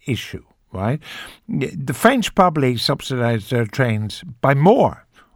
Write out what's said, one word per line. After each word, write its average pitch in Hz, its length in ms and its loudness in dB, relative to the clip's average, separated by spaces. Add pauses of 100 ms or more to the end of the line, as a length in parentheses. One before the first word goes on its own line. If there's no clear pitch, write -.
issue, - 380 -6 (280)
right? 113 280 -2 (480)
The 143 460 -4
French 247 400 2
probably 151 440 2
subsidize 120 720 -2
their 120 160 0
trains 107 580 -2 (160)
by 135 140 2
more, 175 520 4 (300)